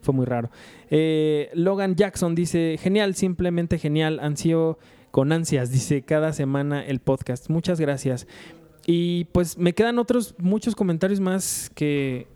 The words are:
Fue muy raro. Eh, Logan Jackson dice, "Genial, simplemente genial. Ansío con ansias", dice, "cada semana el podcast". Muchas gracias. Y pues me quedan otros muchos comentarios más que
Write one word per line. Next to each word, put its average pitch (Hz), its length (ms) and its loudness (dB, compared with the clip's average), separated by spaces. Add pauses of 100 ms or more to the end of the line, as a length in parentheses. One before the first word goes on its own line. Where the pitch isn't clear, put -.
Fue 143 120 0
muy 131 120 2
raro. 120 240 -4 (400)
Eh, 156 640 2
Logan 190 420 2
Jackson 180 400 0
dice, 165 460 0
"Genial, 196 340 0
simplemente 175 640 -2
genial. 156 440 0
Ansío 160 560 0 (340)
con 139 220 2
ansias", 147 380 0
dice, 135 320 0
"cada 156 300 0
semana 143 520 -2
el 135 140 -2
podcast". - 500 -4
Muchas 165 320 0
gracias. 135 440 -2 (600)
Y 175 480 2
pues 180 240 0
me 175 160 2
quedan 233 260 2
otros 247 380 0
muchos 202 380 0
comentarios 190 440 0
más 185 560 -4
que 139 600 -2